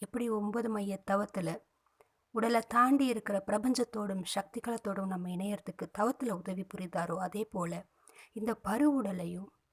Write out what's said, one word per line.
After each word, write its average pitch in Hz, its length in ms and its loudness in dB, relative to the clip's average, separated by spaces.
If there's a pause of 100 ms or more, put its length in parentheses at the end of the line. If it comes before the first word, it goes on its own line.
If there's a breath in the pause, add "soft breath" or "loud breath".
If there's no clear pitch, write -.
எப்படி 233 300 -4
ஒன்பது 220 400 0
மைய 202 360 -2
தவத்துல 196 500 0 (800 soft breath)
உடலை 233 320 4
தாண்டி 262 400 6
இருக்கிற 220 320 0
பிரபஞ்சத்தோடும் 208 840 0
சக்திகளத்தோடும் 202 840 -4
நம்ம 180 180 -4
இணையறதுக்கு 185 640 -4
தவத்துல 233 380 0
உதவி 185 320 -4
புரிந்தாரோ, 175 540 -4
அதே 185 280 -4
போல 175 260 -4 (600 loud breath)
இந்த 226 180 -4 (120)
பருவுடலையும் 196 840 2 (240)